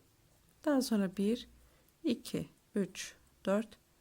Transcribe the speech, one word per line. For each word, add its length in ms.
Daha 180
sonra 340
bir, 320
iki, 440
üç, 420
dört, 340